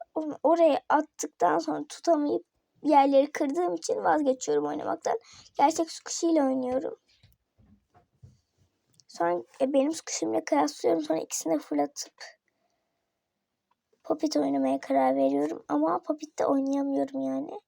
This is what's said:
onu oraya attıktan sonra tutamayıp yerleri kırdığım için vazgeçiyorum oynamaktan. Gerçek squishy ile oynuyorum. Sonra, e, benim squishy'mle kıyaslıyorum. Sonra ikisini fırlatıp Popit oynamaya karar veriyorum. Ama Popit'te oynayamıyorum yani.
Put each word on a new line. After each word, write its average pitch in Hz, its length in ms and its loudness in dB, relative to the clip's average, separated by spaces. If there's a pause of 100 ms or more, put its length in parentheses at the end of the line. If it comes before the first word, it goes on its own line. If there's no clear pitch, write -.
(140)
onu 311 280 -6
oraya 320 460 6
attıktan - 720 0
sonra 302 300 -4
tutamayıp 320 560 0 (380)
yerleri 285 500 4
kırdığım 339 420 -2
için 320 300 -6
vazgeçiyorum 262 600 0
oynamaktan. - 520 -4 (400)
Gerçek 320 320 2
squishy - 420 -4
ile 311 100 4
oynuyorum. 262 540 -2 (2000)
Sonra, 175 340 -2 (180)
e, 269 120 -2
benim 277 200 2
squishy'mle - 520 -4
kıyaslıyorum. 311 580 0
Sonra 311 160 -2
ikisini - 400 -4
fırlatıp - 560 -4 (1900)
Popit 311 320 -2
oynamaya 277 440 0
karar 269 360 2
veriyorum. 277 520 0
Ama 320 340 0
Popit'te 302 440 -6
oynayamıyorum 277 720 0
yani. 269 480 -6